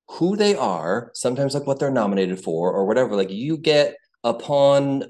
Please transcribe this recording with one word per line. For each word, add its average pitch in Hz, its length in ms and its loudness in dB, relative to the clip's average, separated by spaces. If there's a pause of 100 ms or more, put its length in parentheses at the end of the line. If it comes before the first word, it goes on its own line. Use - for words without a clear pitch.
who 185 260 0
they 208 200 2
are, 101 580 -2
sometimes, 135 400 -2
like, 143 140 -4
what 135 120 -2
they're 139 120 -2
nominated 98 500 0
for 85 300 -2
or 98 160 0
whatever. 110 280 2
Like, 95 140 0
you 135 280 -6
get 147 380 2 (280)
upon, 139 880 2